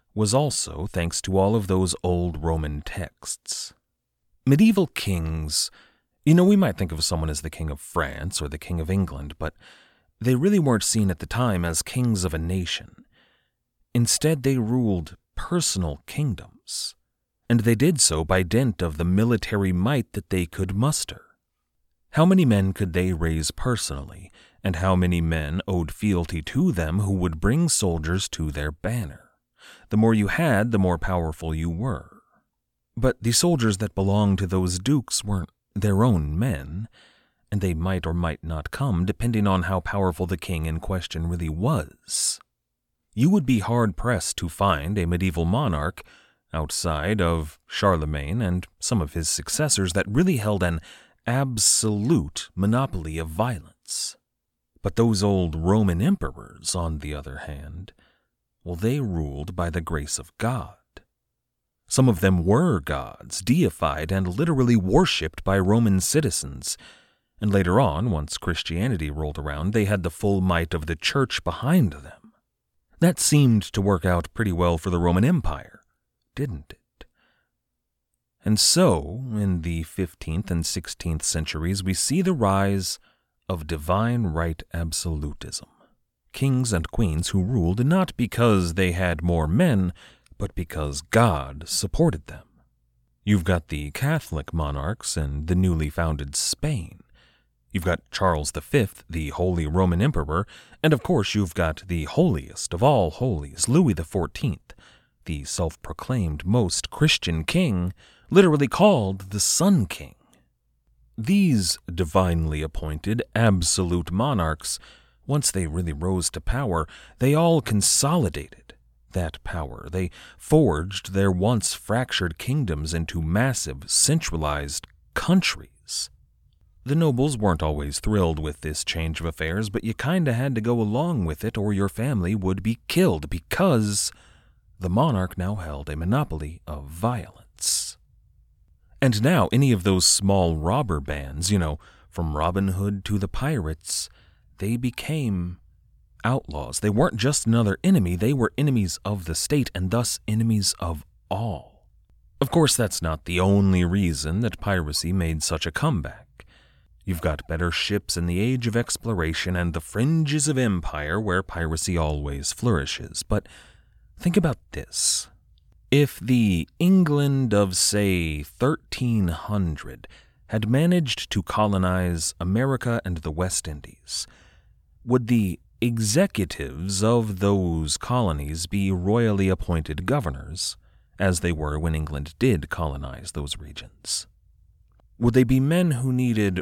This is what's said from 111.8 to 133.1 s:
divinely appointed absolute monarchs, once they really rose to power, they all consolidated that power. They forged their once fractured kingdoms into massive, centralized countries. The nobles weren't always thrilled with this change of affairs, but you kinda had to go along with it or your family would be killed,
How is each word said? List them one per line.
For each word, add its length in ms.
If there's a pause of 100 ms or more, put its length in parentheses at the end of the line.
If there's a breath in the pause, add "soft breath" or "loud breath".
divinely 680
appointed 600 (140)
absolute 760
monarchs, 680 (480 loud breath)
once 240
they 160
really 260
rose 380
to 100
power, 460 (320 loud breath)
they 160
all 260
consolidated 1120 (380)
that 320
power. 480
They 180 (280 loud breath)
forged 760
their 180
once 420
fractured 640
kingdoms 560
into 280
massive, 640
centralized 1000 (260)
countries. 960 (760)
The 100
nobles 420
weren't 240
always 380
thrilled 400
with 220
this 220
change 360
of 60
affairs, 440
but 140
you 100
kinda 400
had 220
to 60
go 200
along 440
with 180
it 140
or 160
your 160
family 440
would 300
be 240
killed, 420